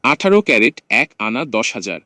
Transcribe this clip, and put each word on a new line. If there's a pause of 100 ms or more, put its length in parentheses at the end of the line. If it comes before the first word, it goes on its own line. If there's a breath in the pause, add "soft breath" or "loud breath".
আঠারো
ক্যারেট (260)
এক (100)
আনা (140)
দশ
হাজার